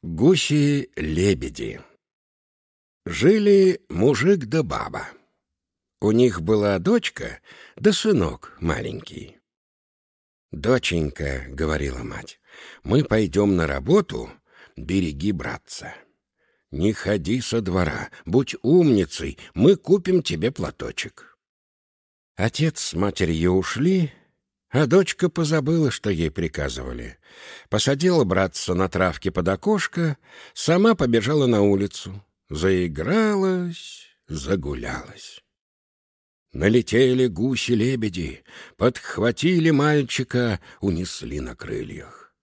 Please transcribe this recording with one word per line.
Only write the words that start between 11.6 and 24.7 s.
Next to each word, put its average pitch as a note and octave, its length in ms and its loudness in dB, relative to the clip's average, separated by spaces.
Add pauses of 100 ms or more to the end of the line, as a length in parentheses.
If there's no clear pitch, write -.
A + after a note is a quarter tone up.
мать, — - 340 -14 (460)
мы B2+ 180 2
пойдём G2+ 540 2
на E2 100 2
работу, C#2+ 640 0 (460)
береги E2 560 -2
братца. - 600 -10 (760)
Не E2+ 220 0
ходи G2+ 480 -2
со A#2 200 -2
двора, F2+ 500 -2 (140)
будь B2+ 380 0
умницей, A#2 720 2 (180)
мы A2 200 6
купим F#3 480 2
тебе F#2 300 -2
платочек». - 840 -10 (1000)
Отец D3+ 420 -2
с - 160 -6
матерью F2 600 0
ушли, D3 580 0 (580)